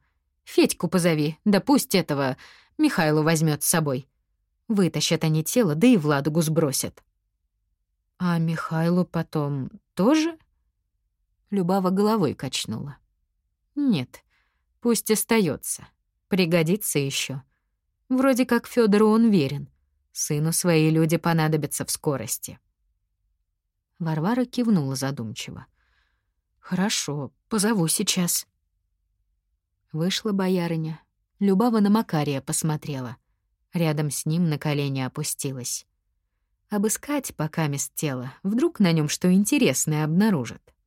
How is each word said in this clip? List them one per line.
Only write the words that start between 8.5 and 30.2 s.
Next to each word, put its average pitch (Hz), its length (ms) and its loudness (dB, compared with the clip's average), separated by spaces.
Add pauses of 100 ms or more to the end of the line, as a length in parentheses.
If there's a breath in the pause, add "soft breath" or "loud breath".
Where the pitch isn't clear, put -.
потом 147 640 -4 (240)
тоже?» 311 440 2 (1120)
Любава 185 400 0
головой 202 440 2
качнула. - 640 -8 (760)
«Нет, 226 500 -2 (560)
пусть 233 300 0
остается. - 800 0 (400)
Пригодится 175 720 2
еще. 139 420 -6 (640)
Вроде 254 380 2
как 240 220 0
Федору 214 400 4
он 226 220 4
верен. 143 380 0 (440)
Сыну 156 400 -2
свои 160 380 2
люди 160 260 2
понадобятся 156 680 0
в - 60 -8
скорости». - 680 -6 (1400)
Варвара 170 460 -2
кивнула 202 500 0
задумчиво. 131 720 -8 (960)
«Хорошо, 147 720 -4 (160)
позову 208 400 0
сейчас». - 580 -2 (1500)
Вышла 180 380 -2